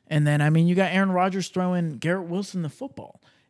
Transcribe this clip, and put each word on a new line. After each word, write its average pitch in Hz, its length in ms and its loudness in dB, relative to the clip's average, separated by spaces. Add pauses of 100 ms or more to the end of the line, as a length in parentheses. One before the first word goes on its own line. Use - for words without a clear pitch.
And 147 200 2
then, 147 140 2
I 151 100 2
mean, 165 160 4
you 175 80 2
got 185 180 2
Aaron 190 180 2
Rodgers 180 380 0
throwing 175 480 -2
Garrett 170 320 -2
Wilson 190 320 -6
the 156 80 -6
football. - 500 -16 (300)